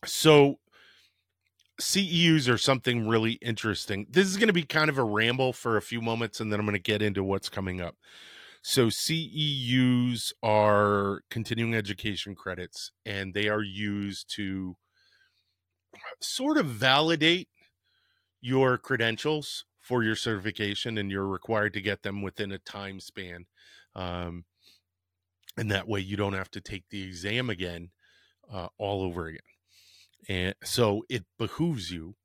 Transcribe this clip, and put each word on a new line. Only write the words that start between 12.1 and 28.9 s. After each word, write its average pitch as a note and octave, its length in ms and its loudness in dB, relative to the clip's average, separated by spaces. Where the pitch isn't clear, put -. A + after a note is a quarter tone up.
credits, F2+ 600 -12
and G2 280 -8
they G#2 160 0
are G#2+ 140 0
used G2+ 720 -6
to F#2+ 420 -6
sort C#4+ 360 0
of G3 100 2
validate D3+ 840 2
your B2+ 380 4
credentials B2+ 880 -2
for B2 260 0
your A2 120 2
certification, G#2+ 840 -4
and G2 140 -4
you're G2 160 -2
required G#2 460 0
to G2+ 80 -8
get G2 220 -4
them G2+ 180 -6
within G2 320 -6
a F#2+ 60 -10
time G2 420 -12
span. F2 440 -14
Um, F2 520 -6
and A2 140 -2
that G2 180 -2
way G2+ 100 0
you F#2+ 160 -6
don't G2+ 180 0
have F#2+ 180 -6
to G2 100 -12
take F#2+ 280 -14
the G2 140 -8
exam G2+ 460 -4
again, F2 400 -8
uh, F2+ 140 -10
all G2+ 240 -2